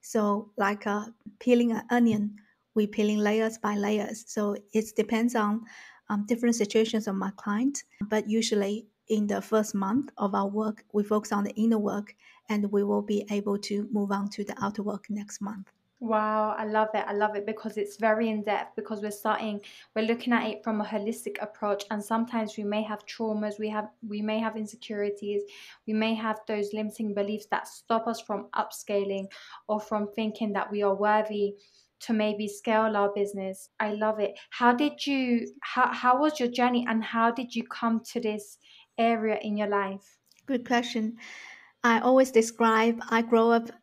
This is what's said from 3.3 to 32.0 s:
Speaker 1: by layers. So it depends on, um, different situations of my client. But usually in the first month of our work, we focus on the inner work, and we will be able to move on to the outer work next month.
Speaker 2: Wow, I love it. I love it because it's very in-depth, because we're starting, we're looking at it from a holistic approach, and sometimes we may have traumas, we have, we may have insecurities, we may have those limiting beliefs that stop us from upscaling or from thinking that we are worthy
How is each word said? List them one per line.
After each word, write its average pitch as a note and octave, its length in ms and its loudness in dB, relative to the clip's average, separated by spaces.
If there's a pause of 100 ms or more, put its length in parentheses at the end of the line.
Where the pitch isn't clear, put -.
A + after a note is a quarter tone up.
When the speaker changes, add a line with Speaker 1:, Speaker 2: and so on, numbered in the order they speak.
Speaker 1:
by G#3 180 -2
layers. G#3 500 -2
So G#3 300 -2 (160)
it A3 240 -2
depends A#3 380 2
on, A3 300 2 (440)
um, G#3 180 0
different A#3 300 2
situations A3 520 2
of G3 60 -2
my F#3+ 220 -2
client. B3 480 -2 (240)
But G#3+ 200 0
usually G#3+ 580 0 (220)
in G#3+ 180 2
the G3 140 0
first G#3+ 340 2
month G3+ 440 0
of G3 160 0
our G3 120 2
work, G#3+ 460 -4
we G#3 120 2
focus G#3 280 0
on G#3+ 120 0
the G#3 100 -6
inner A3+ 240 4
work, G#3 360 -4 (340)
and G#3 220 0
we G3+ 140 2
will G#3 180 2
be G#3 280 0
able G3+ 280 -2
to G#3 320 -4
move G3+ 220 0
on G3+ 180 -2
to G#3 140 -6
the - 180 -8
outer G3+ 200 -4
work G#3 260 -6
next G#3 320 -8
month. G3 300 -10 (320)
Speaker 2:
Wow, G#3+ 540 0
I A3 80 -4
love G#3+ 300 4
it. G#3+ 120 0
I G3+ 60 -4
love G#3 240 0
it G3+ 80 -4
because A3 320 -6
it's G3+ 220 -6
very A3 320 2
in-depth, G#3 440 -4
because G#3 280 -8
we're G#3 80 -4
starting, G#3+ 500 -4 (340)
we're A3 120 0
looking A#3 260 0
at A3 140 2
it - 180 -6
from A3 160 -2
a G#3 40 -2
holistic G#3+ 580 -4
approach, G#3 480 -4
and G#3 120 -4
sometimes A3+ 540 -2
we G#3+ 80 -6
may G#3 180 0
have G#3+ 220 -8
traumas, G#3+ 540 -4
we G#3+ 100 -4
have, G#3+ 220 -6 (180)
we G#3 140 -4
may G#3+ 160 0
have A3 180 -2
insecurities, G#3 840 -4 (440)
we A3 60 -4
may A3 220 2
have G#3+ 340 -4
those G#3 240 -2
limiting G#3+ 400 -4
beliefs G#3 380 -2
that - 180 -2
stop - 380 -2
us A3+ 120 -2
from - 360 -6
upscaling G3 720 -2 (420)
or G#3+ 100 0
from G#3 300 -4
thinking G#3+ 460 -4
that G3+ 180 -2
we G#3 100 0
are G3 120 4
worthy G#3 640 2 (440)